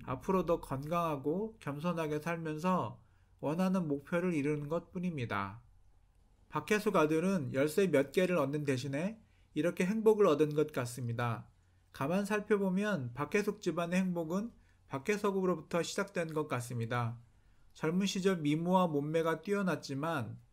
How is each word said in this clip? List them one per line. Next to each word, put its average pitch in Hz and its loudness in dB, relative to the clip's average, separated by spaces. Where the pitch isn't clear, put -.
앞으로 175 0
더 165 2
건강하고 160 -2
겸손하게 151 -2
살면서 160 -2
원하는 180 0
목표를 170 0
이루는 147 0
것뿐입니다. 127 -4
박혜숙 208 0
아들은 160 2
열쇠 151 2
몇 139 4
개를 180 2
얻는 147 0
대신에 143 -2
이렇게 170 0
행복을 214 4
얻은 147 4
것 151 2
같습니다. 120 -4
가만 180 0
살펴보면 196 0
박혜숙 202 -2
집안의 170 0
행복은 180 -2
박혜석으로부터 185 0
시작된 170 -4
것 156 0
같습니다. 120 -4
젊은 180 0
시절 190 2
미모와 170 2
몸매가 160 0
뛰어났지만 160 -2